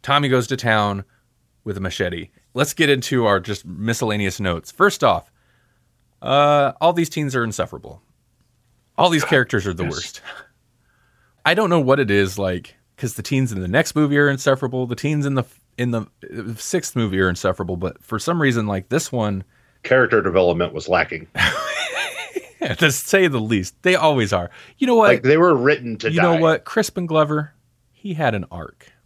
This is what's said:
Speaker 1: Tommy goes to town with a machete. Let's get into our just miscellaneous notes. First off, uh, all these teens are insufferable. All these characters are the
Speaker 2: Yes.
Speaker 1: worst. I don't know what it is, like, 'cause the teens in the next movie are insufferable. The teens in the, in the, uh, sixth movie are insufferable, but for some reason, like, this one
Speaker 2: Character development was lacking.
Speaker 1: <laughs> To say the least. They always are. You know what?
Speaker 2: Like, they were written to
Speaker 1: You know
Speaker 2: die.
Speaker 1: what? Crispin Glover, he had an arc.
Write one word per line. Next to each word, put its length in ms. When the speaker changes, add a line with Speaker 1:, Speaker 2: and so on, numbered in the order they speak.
Speaker 1:
Tommy 280
goes 180
to 100
town 460
with 140
a 40
machete. 480
Let's 200
get 160
into 360
our 140
just 260
miscellaneous 720
notes. 320
First 320
off, 280
uh, 600
all 120
these 160
teens 260
are 80
insufferable. 580
All 120
these 160
characters 420
are 60
the 100
Speaker 2:
Yes. 100
Speaker 1:
worst. 280
I 80
don't 160
know 120
what 180
it 120
is, 280
like, 360
'cause 180
the 80
teens 280
in 100
the 60
next 280
movie 220
are 120
insufferable. 580
The 80
teens 300
in 100
the, 80
in 140
the, 100
uh, 260
sixth 380
movie 240
are 100
insufferable, 460
but 280
for 160
some 220
reason, 260
like, 220
this 220
one 320
Speaker 2:
Character 380
development 520
was 140
lacking. 480
Speaker 1:
<laughs> 40
To 160
say 340
the 140
least. 400
They 140
always 360
are. 180
You 100
know 80
what? 140
Speaker 2:
Like, 140
they 120
were 180
written 440
to 120
Speaker 1:
You 120
know 140
Speaker 2:
die. 40
Speaker 1:
what? 240
Crispin 440
Glover, 440
he 220
had 200
an 160
arc. 440